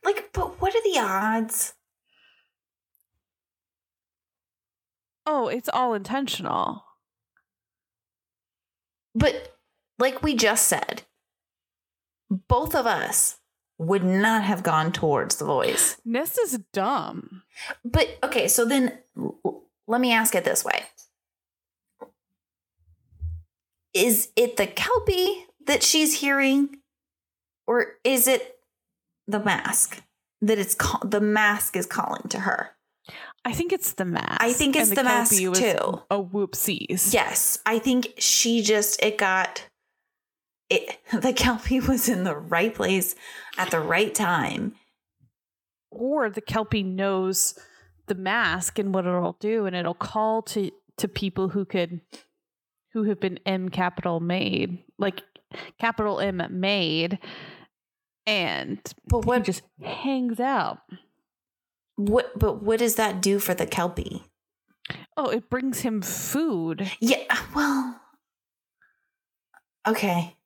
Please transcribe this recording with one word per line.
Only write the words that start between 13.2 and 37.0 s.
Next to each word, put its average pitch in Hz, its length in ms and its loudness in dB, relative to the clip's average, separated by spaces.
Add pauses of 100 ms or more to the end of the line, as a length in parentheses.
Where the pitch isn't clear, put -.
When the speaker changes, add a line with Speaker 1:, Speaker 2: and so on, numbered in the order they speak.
Speaker 1:
would 180 260 2
not 208 380 4
have 190 200 0
gone 160 300 2
towards - 440 0
the 151 80 -8
voice. - 600 2
Speaker 2:
Nest 254 340 -2
is 294 200 0 (140)
dumb. 190 680 -4 (420)
Speaker 1:
But, 240 380 0
okay, 247 260 0
so 233 160 4
then 254 340 2 (180)
l-, - 280 -6
l-, - 180 -4 (240)
let 233 140 2
me 247 120 4
ask 220 220 2
it 175 100 2
this - 200 2
way. - 180 0 (3000)
Is 214 420 4
it 240 200 2
the 202 100 2
Kelpie 392 800 0 (200)
that - 160 4
she's 311 380 4
hearing, 277 580 2 (880)
or 240 280 0 (100)
is 247 220 4
it 254 300 2 (720)
the 208 120 0
mask - 640 0 (380)
that 208 180 2
it's 196 160 -2
ca-, - 300 0
the 208 160 0
mask 208 560 2
is - 100 -2
calling - 440 -6
to - 100 -4
her? - 300 -2 (760)
Speaker 2:
I 240 80 -4
think 339 200 -2
it's - 200 -4
the 190 120 -4
mask. - 360 -2
Speaker 1:
I 233 120 2
think 277 240 2
it's 226 120 4
Speaker 2:
And 196 80 2
Speaker 1:
the 277 60 2
Speaker 2:
the 254 60 2
Speaker 1:
mask, 240 240 4
Speaker 2:
Kelpie 185 160 2
was 180 100 2
Speaker 1:
too. - 520 0
Speaker 2:
a 202 120 0
whoopsies. 185 920 -2